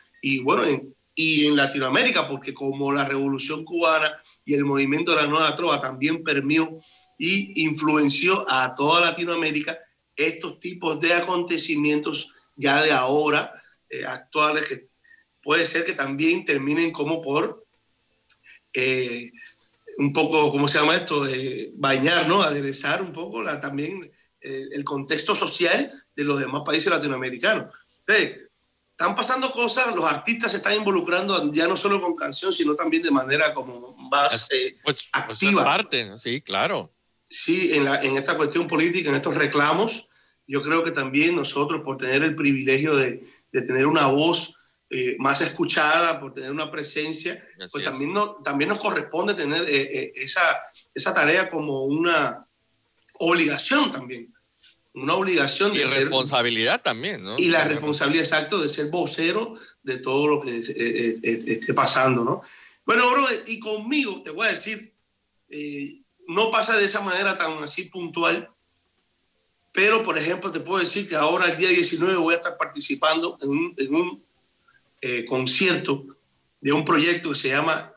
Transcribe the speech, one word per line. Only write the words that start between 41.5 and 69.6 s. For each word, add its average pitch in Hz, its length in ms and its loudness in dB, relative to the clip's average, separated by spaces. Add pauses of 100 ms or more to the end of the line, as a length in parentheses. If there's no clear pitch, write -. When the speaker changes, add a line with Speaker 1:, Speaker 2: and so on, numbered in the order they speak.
Speaker 1:
por 131 140 -6
tener 131 260 0
el 151 140 0
privilegio 139 580 2
de, 131 300 0 (260)
de 127 120 -2
tener 127 240 2
una 151 220 4
voz, 156 460 2 (360)
eh, 127 280 -2
más 135 220 2
escuchada, 160 800 2
por 131 140 -14
tener 131 160 -10
una 151 200 -6
presencia, 156 720 -6 (160)
Speaker 2:
Así 92 140 -14
Speaker 1:
pues 143 120 -4
Speaker 2:
es. 139 60 -2
Speaker 1:
también 139 220 -4
no, 208 220 -2 (100)
también 143 240 0
nos 202 100 -2
corresponde 180 540 -2
tener, 165 300 -2
eh, 143 180 2
eh, 135 360 -6
esa, 139 260 -2 (500)
esa 180 220 -2
tarea 175 340 4
como 147 380 -4
una 151 600 0 (680)
obligación 170 760 2
también, 123 440 -12 (580)
una 139 220 -4
obligación 190 600 2
Speaker 2:
Y 165 40 0
Speaker 1:
de 135 80 2
ser 135 140 2
Speaker 2:
responsabilidad 131 840 2
también, 135 400 -4
¿no? 101 160 -8
Speaker 1:
Y 175 100 4
la 165 120 4
Speaker 2:
También. 151 180 0
Speaker 1:
responsabilidad, 147 460 0
exacto, 156 340 0
de 151 100 0
ser 147 220 -2
vocero 175 640 -2 (280)
de 131 140 -6
todo 131 300 0
lo 147 120 2
que, 120 200 -6
eh, 110 100 -6
eh, 113 540 -2
eh, 113 240 -2
esté - 260 -2
pasando, 131 500 2
¿no? 143 200 -2 (420)
Bueno, 247 260 4
bro, 277 140 4 (220)
y 220 120 -8
conmigo, 214 640 -4
te - 80 -14
voy 214 180 -2
a - 20 2
decir, 208 420 -6 (560)
eh, 143 540 -10 (260)
no 214 220 0
pasa 220 260 2
de 202 80 4
esa 202 160 0
manera 190 380 -2
tan 160 260 -4
así 160 200 -6
puntual, 170 640 -4 (1200)